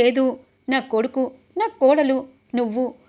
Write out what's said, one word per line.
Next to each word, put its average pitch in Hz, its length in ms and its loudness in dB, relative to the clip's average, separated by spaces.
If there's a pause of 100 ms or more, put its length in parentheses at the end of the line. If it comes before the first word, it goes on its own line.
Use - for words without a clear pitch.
లేదు, 254 380 0 (300)
నా 262 100 0
కొడుకు, 247 520 -4 (260)
నా 427 100 -2 (120)
కోడలు, 269 480 2 (280)
నువ్వు 240 380 -4 (160)